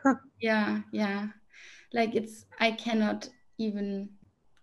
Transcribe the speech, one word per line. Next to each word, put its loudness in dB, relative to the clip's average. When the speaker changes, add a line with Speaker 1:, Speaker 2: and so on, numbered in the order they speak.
Speaker 1:
<laughs> 6
Speaker 2:
Yeah, 2
yeah. -2
Like, 0
it's, -4
I 4
cannot 0
even -4